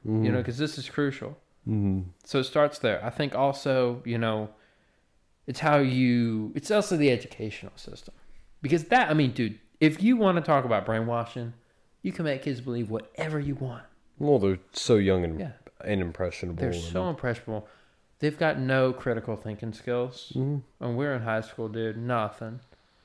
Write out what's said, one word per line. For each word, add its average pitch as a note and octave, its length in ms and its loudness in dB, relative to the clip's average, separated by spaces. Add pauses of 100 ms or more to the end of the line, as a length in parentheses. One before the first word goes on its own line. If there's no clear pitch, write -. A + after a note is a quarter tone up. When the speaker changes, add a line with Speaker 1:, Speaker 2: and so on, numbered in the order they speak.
Speaker 1:
You A2 80 -4
Speaker 2:
Mm-hmm. A2 220 2
Speaker 1:
know, B2+ 100 0
'cause A#2+ 140 -6
this D3+ 200 -4
is C3 120 -10
crucial. C#3+ 480 -4 (300)
Speaker 2:
Mm-hmm. G2 420 0 (160)
Speaker 1:
So C#3+ 140 -2
it B2+ 40 2
starts A#2+ 360 2
there. G#2+ 240 0
I A2+ 60 -6
think C#3+ 260 -4
also, C3 720 0
you A#2 120 -2
know, A2 320 -2 (960)
it's C3 140 -6
how D3+ 180 4
you, A#2+ 760 2
it's - 140 -6
also G#3 280 2
the C#3+ 120 6
educational A2 680 -4
system. - 380 -18 (480)
Because D3+ 240 2
that, A#3 240 6
I D#3 60 2
mean, C#3 160 4
dude, A#2 260 -2 (220)
if D#3 240 6
you B3 140 6
wanna F#3+ 240 4
talk C#3 240 4
about G#2+ 200 2
brainwashing, A#2 680 -2 (500)
you F#3+ 80 -4
can F3 140 -6
make C3+ 180 -2
kids B2+ 180 -4
believe A#2+ 300 -4
whatever D3+ 480 -6
you C#3+ 160 -4
want. B2+ 280 -8 (360)
Speaker 2:
Well, D3 180 6
they're G2 220 2 (140)
so - 240 4
young F#2+ 260 4
and, D#2+ 160 -2
Speaker 1:
Yeah. - 120 -8 (320)
Speaker 2:
and G2+ 180 0
impressionable F2 600 -4
Speaker 1:
They're F2 100 0
Speaker 2:
and F2 80 -4
Speaker 1:
so F2 300 -2
impressionable. A2+ 580 -6 (520)
They've D3+ 180 -2
got D3+ 220 0
no C3 340 2
critical A2+ 440 -4
thinking A2 360 -8
skills. B2 640 -6
Speaker 2:
Mm-hmm. C3+ 480 -4
Speaker 1:
And A#2+ 140 -4
we're C#3+ 180 -2
in A#2+ 80 -4
high A2+ 180 -2
school, A2+ 260 -8
dude, A2+ 300 -4
nothing. A#2 600 -4 (460)